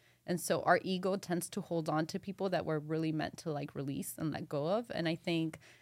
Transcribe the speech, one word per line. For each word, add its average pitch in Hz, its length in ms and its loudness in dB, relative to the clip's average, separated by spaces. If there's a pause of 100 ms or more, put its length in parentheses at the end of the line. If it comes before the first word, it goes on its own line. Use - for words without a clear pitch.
(260)
And 175 140 0
so - 240 2
our 175 200 8
ego 185 340 0
tends 175 320 -2
to - 120 -6
hold 165 280 0
on 156 180 2
to 190 120 -4
people 196 300 -4
that 175 160 2
we're 156 140 0
really 160 320 0
meant 151 260 -2
to, - 140 -4
like, 147 240 -4
release 143 420 -4
and 156 140 -2
let 156 160 -4
go 147 200 -2
of. 220 260 0
And 170 140 0
I 165 80 2
think 160 420 0 (240)